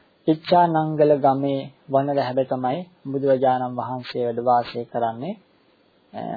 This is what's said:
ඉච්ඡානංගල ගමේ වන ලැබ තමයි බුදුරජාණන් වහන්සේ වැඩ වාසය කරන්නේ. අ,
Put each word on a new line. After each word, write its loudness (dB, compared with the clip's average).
ඉච්ඡානංගල 2
ගමේ 0
වන 0
ලැබ -2
තමයි -4
බුදුරජාණන් 0
වහන්සේ -6
වැඩ -4
වාසය 0
කරන්නේ. -6
අ, -12